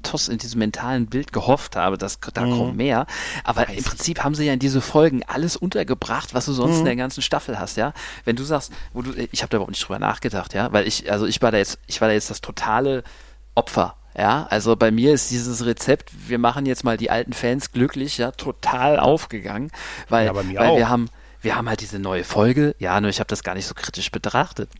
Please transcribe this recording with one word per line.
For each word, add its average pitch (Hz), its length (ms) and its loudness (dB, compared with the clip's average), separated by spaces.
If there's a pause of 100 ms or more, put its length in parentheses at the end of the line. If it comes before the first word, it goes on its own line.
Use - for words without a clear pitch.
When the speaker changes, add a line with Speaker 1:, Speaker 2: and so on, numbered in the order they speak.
Speaker 1:
Toss, - 260 -2
in 117 100 -2
diesem 117 200 -6
mentalen 117 480 0
Bild 127 260 -4
gehofft 120 440 2
habe, 92 220 2
dass 98 200 -4 (140)
da 120 140 -2
Speaker 2:
Mhm. 123 120 2
Speaker 1:
kommt 120 180 -2
mehr. 127 300 2 (380)
Aber - 240 0
im 101 80 -8
Speaker 2:
Weiß - 80 -4
Speaker 1:
Prinzip - 400 -2
haben 143 100 0
sie 151 120 0
ja 139 80 2
in 127 40 2
diese 135 220 2
Folgen 151 460 4
alles 160 300 -2
untergebracht, 135 800 -2
was 127 120 0
du 147 60 0
sonst 131 220 4
Speaker 2:
Mhm. 165 60 4
Speaker 1:
in 160 60 2
der 123 100 0
ganzen 127 260 -4
Staffel 127 380 -2
hast, - 160 -6
ja? 120 160 0 (320)
Wenn 117 120 0
du 127 80 -4
sagst, 147 280 -2 (200)
wo 123 100 -6
du, 131 100 -6 (180)
ich - 120 -4
hab - 80 -6
da 113 80 2
überhaupt 95 140 -4
nicht - 140 -6
drüber 98 140 -6
nachgedacht, 104 540 -2
ja? 107 180 -2
Weil 104 160 4
ich, - 240 -2
also 104 140 2
ich 110 160 0
war 117 100 4
da 107 60 4
jetzt, - 280 0
ich - 140 -4
war 110 80 6
da 107 60 4
jetzt - 160 0
das 104 100 -8
totale 127 640 -2 (500)
Opfer. 104 400 0 (220)
Ja, 117 320 2
also 107 280 2
bei 110 160 4
mir 120 200 6
ist 131 200 2
dieses 120 320 -4
Rezept, - 480 0 (160)
wir 120 100 -2
machen 123 280 2
jetzt 131 180 -2
mal 113 120 2
die 110 140 -2
alten 117 220 -2
Fans 127 400 -2
glücklich, 135 460 0
ja, 123 120 0
total 131 720 0
aufgegangen, 117 720 0 (360)
weil, 113 180 4
Speaker 2:
Ja, 107 60 2
bei 98 120 -2
mir 92 160 -2
Speaker 1:
weil 147 80 4
Speaker 2:
auch. 165 80 6
Speaker 1:
wir 117 120 4
haben, 120 200 0 (340)
wir 110 140 -2
haben 117 120 -4
halt 110 120 -2
diese 101 180 -8
neue 95 240 -2
Folge, 127 560 4
ja, 95 220 2
nur 104 100 0
ich - 80 -2
hab 110 80 -2
das - 160 -4
gar 92 140 -6
nicht 95 100 -6
so - 80 -8
kritisch - 380 -8
betrachtet. - 680 -2